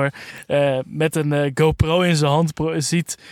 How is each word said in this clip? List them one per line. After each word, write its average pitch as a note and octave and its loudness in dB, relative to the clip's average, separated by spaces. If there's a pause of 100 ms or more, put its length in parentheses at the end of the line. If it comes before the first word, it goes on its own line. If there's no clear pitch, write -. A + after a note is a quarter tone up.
(460)
eh, C#3+ 2
met D#3 -2
een, D3 0
eh, D3 0
GoPro D#3 2
in F3 2
zijn D3 2
hand D#3 2
pro-, D#3+ -2
ziet, E3 -2 (140)